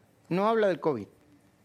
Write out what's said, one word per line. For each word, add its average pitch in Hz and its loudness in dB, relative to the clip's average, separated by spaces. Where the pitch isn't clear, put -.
no 190 0
habla 220 2
del 170 -2
covid? 123 -2